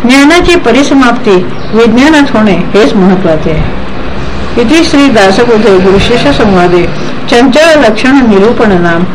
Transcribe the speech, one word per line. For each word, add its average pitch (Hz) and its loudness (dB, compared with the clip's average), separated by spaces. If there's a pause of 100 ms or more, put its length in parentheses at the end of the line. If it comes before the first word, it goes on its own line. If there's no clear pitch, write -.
ज्ञानाची 294 2
परिसमाप्ती 247 0 (380)
विज्ञानात 247 0
होणे 214 0
हेच 196 0
महत्वाचे 180 0
आहे. 156 -2 (880)
इति 302 2
श्री 285 0
दासबोधे 214 2
गुरुशिष्य 196 0
संवादे 180 0 (460)
चंचल 294 2
लक्षण 254 0
निरूपण 214 2
नाम 170 0 (120)